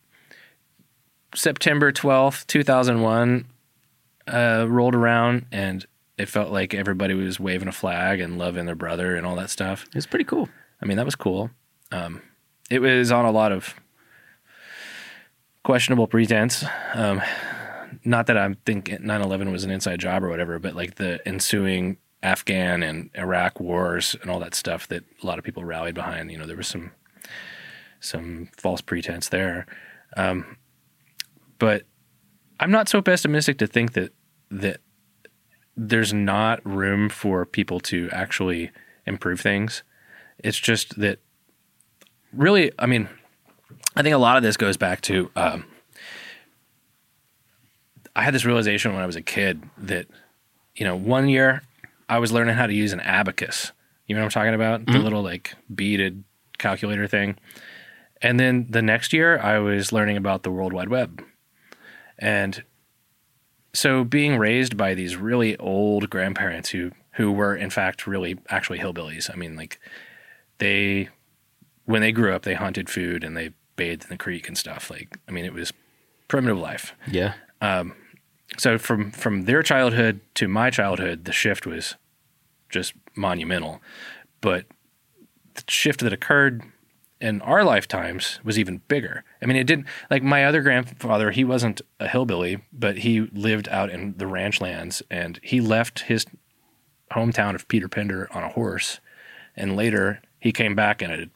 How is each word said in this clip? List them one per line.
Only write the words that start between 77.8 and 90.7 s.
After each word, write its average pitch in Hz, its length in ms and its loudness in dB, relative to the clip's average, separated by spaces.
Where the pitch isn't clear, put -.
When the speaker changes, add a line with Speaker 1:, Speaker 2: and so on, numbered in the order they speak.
Speaker 1:
so 117 180 4
from, 104 360 -2
from 98 340 -2
their 139 160 4
childhood 117 580 2
to - 120 0
my 107 220 2
childhood, 92 560 -2
the 82 80 -8
shift - 340 0
was 82 300 -8
just 90 240 -4
monumental. 87 640 -4
But 92 260 0
the - 120 -12
shift - 340 2
that 117 120 2
occurred 135 500 4
in 107 220 -2
our 180 220 6
lifetimes 92 800 0
was 110 140 0
even 92 300 -2
bigger. - 360 -2
I 120 40 -2
mean, 131 100 4
it 131 100 2
didn't, 143 200 2
like, 139 120 2
my 139 220 4
other 151 160 4
grandfather, 123 720 2